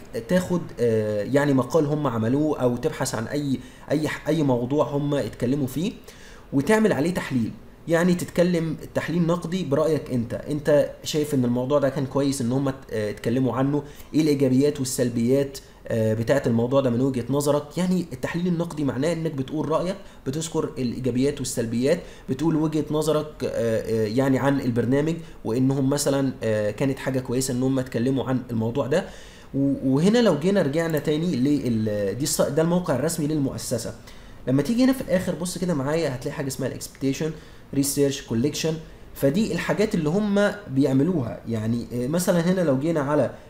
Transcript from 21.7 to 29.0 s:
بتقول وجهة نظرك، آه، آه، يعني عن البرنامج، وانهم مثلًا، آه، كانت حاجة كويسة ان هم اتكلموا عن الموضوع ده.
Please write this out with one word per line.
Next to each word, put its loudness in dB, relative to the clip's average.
بتقول 0
وجهة 0
نظرك، -2
آه، 0
آه، 0
يعني 2
عن 2
البرنامج، 2
وانهم 2
مثلًا، 0
آه، 0
كانت -2
حاجة -2
كويسة -2
ان 0
هم 2
اتكلموا 0
عن 0
الموضوع -2
ده. 0